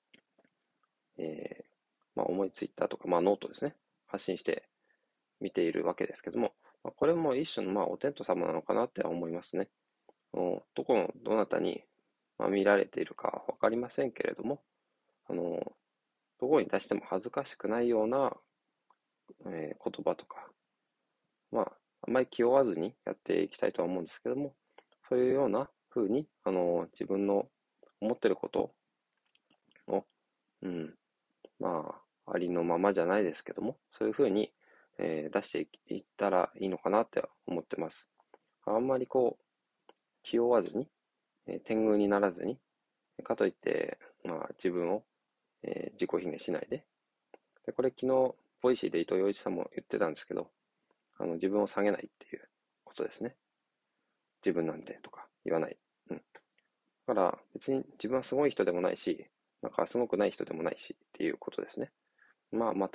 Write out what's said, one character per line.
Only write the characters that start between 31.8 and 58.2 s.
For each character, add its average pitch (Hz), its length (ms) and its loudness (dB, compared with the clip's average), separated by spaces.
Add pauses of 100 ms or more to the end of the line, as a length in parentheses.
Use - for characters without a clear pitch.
あ、 - 60 -10
あ 90 60 0
り 87 120 -2
の 87 120 0
ま 85 160 2
ま 98 140 4
じ 92 80 2
ゃ 85 60 4
な 98 120 4
い 104 60 4
で 80 100 0
す - 80 -16
け - 100 -12
ど - 100 -8
も、 - 160 -4 (140)
そ - 120 -4
う 110 40 2
い - 40 0
う - 20 -2
風 131 160 4
に、 107 220 0 (460)
え 80 320 -4
ー、 - 40 -10
出 101 80 0
し - 80 -12
て 80 180 -4 (240)
い 104 60 -6
っ - 60 -14 (120)
た 101 140 2
ら 92 300 4
い 98 60 -2
い - 20 0
の 95 100 -2
か - 120 -2
な 104 120 6
っ - 80 -4
て - 140 -2 (220)
思 87 140 -2
っ - 40 -8
て - 120 -8
ま 82 140 -4
す。 - 160 -20 (580)
あ 107 140 2
ん 123 80 0
ま 131 120 2
り 127 100 -2
こ 127 320 2
う、 - 520 -20 (300)
気 - 160 0
負 117 120 4
わ 113 120 6
ず 85 140 -4
に、 131 120 -4 (580)
え 92 100 -6
ー、 - 40 -8
天 110 240 0
狗 107 120 4
に 101 120 4
な 101 120 4
ら 101 100 4
ず 85 140 -8
に、 117 160 -4 (640)
か 117 100 0
と 104 120 2
い - 20 4
っ - 40 -2
て、 - 460 -2 (260)
ま 85 100 -4
あ、 78 140 -6 (100)
自 92 120 0
分 87 220 0
を、 107 120 -4 (580)
え - 280 -6
ー、 - 20 -20
自 - 140 -2
己 - 40 -4
卑 87 200 0
下 73 80 -6
し - 140 -4
な - 80 0
い - 80 -10
で。 - 160 -4 (800)
で、 120 80 -8
こ 123 100 -2
れ 131 80 2
昨 - 160 -6
日、 131 280 4 (280)
ボ 127 100 6
イ 113 40 4
シ - 120 -2
ー - 20 -4
で 82 100 0
伊 82 40 0
藤 92 160 0
洋 98 80 4
一 101 100 -2
さ - 120 -4
ん 92 40 -2
も - 200 -6
言 - 100 -10
っ - 20 -20
て - 120 -4
た 92 100 2
ん 76 60 -4
で - 40 -18
す - 80 -16
け - 80 -8
ど、 - 160 -6 (680)
あ - 60 -4
の、 85 100 -2
自 82 140 0
分 104 140 2
を 101 40 0
下 101 160 -2
げ 104 100 4
な - 60 0
い - 80 -10
っ - 120 -16
て - 160 -20
い - 40 -8
う - 100 -18 (360)
こ - 100 -20
と 78 100 -4
で - 80 -8
す - 100 -12
ね。 120 140 -8 (1080)
自 95 80 4
分 82 140 2
な 80 80 -2
ん 80 80 -12
て - 200 -14
と - 80 -18
か - 180 -18 (160)
言 - 100 0
わ 82 60 4
な 78 80 -2
い。 - 80 -12 (340)
う - 40 -6
ん。 - 20 -10 (920)
だ 123 80 0
か 101 60 4
ら、 - 180 2 (160)
別 - 180 -4
に 135 200 0
自 - 160 -8
分 127 80 0
は 127 60 0